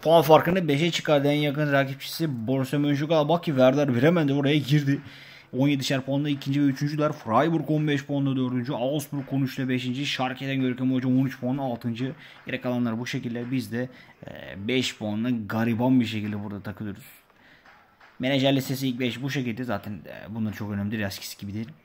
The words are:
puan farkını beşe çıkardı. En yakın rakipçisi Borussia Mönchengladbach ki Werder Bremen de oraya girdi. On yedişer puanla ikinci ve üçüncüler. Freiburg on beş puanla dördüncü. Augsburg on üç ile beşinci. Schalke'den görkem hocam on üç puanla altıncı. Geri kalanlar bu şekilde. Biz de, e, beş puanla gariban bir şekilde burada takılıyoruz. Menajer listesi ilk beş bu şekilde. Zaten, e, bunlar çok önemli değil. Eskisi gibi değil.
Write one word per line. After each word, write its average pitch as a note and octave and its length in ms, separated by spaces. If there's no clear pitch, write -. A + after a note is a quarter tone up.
puan D#3+ 200
farkını D#3+ 460
beşe D3 220
çıkardı. C#3+ 380
En D3 100
yakın D3 340
rakipçisi C3+ 720
Borussia C3 320
Mönchengladbach D3+ 640
ki - 80
Werder C3 520
Bremen D#3+ 260
de C#3 40
oraya C#3+ 260
girdi. C#3 420
On C3+ 100
yedişer C#3 320
puanla C#3 280
ikinci C#3+ 340
ve - 20
üçüncüler. D3 480
Freiburg D#3 580
on D3+ 180
beş C#3+ 160
puanla C#3+ 320
dördüncü. B2+ 360
Augsburg C#3 600
on C#3 100
üç B2+ 160
ile C3 100
beşinci. B2+ 380
Schalke'den C3+ 540
görkem B2+ 340
hocam B2+ 240
on C3+ 80
üç C3 140
puanla C3 220
altıncı. B2 500
Geri B2+ 140
kalanlar B2 380
bu B2 80
şekilde. A#2+ 440
Biz A#2+ 220
de, B2 160
e, C#2 280
beş B2 280
puanla G#2+ 340
gariban A#2 720
bir A#2 60
şekilde G#2 380
burada G2+ 180
takılıyoruz. G2+ 420
Menajer C3+ 380
listesi C3 320
ilk B2 120
beş A#2+ 220
bu C#3+ 80
şekilde. B2+ 340
Zaten, G#2 280
e, C#2 420
bunlar A2 180
çok G#2 200
önemli G2+ 180
değil. A2 120
Eskisi - 360
gibi G2+ 160
değil. A2+ 140